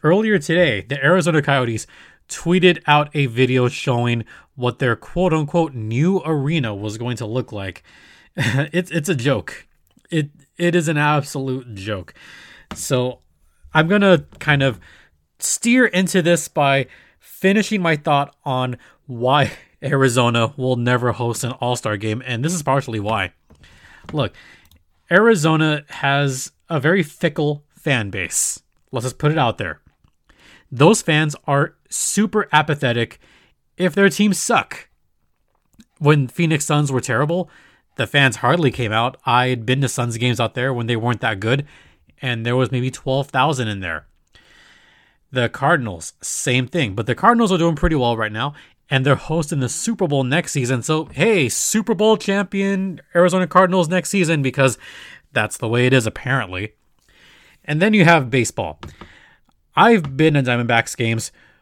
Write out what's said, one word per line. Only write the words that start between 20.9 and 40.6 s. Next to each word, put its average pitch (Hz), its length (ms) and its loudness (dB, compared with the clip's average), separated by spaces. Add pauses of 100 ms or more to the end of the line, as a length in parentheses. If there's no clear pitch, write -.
host 117 320 -4
an 120 80 -6
All-Star 117 440 -4
game, 110 300 -4
and 123 180 -6
this 170 100 -2
is 160 80 -6
partially 131 380 -2
why. 101 320 -2 (800)
Look, 139 220 -4 (760)
Arizona 160 800 4
has 139 640 -2 (160)
a 165 120 -2
very 175 220 2
fickle 151 640 -4 (100)
fan 117 360 -2
base. - 520 -6 (280)
Let's 123 160 -6
just 127 120 -8
put 147 140 2
it 160 60 0
out 120 200 0
there. 85 220 -8 (920)
Those 151 320 4
fans 156 320 0 (120)
are 143 280 0 (140)
super - 640 -2
apathetic 139 640 0 (580)
if 180 180 0
their 196 140 4
teams 208 300 2
suck. - 500 -4 (1080)
When 143 300 4
Phoenix 156 360 -2
Suns 147 280 0
were 127 80 0
terrible, 151 500 -2 (460)
the 113 100 -2
fans 135 300 2
hardly 143 340 2
came 113 220 -4
out. 117 240 -2 (100)
I 123 220 2
had 120 180 -2
been 131 140 0
to 135 80 0
Suns 120 300 -4
games 120 220 0
out 113 140 -2
there 131 180 -2